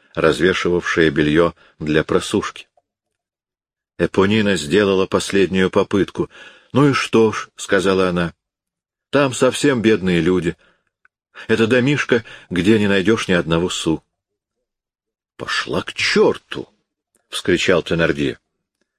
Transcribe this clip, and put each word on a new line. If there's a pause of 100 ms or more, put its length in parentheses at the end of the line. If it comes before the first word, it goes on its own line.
(220)
развешивавшая
белье (260)
для
просушки. (1300)
Эпонина
сделала
последнюю
попытку. (420)
"Ну
и
что
ж", —
сказала
она, — (760)
"там
совсем
бедные
люди. (920)
Это
домишко, (260)
где
не
найдешь
ни
одного
су". (1300)
"Пошла
к
черту!" — (560)
вскричал
Тенардье. (600)